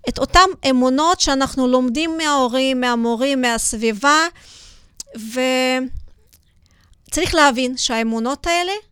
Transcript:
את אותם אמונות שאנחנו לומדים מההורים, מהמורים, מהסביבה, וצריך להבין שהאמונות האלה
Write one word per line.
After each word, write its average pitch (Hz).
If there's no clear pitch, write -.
את 254
אותם 359
אמונות 262
שאנחנו 269
לומדים 254
מההורים, 262
מהמורים, 247
מהסביבה, 233
וצריך 339
להבין 262
שהאמונות 226
האלה 349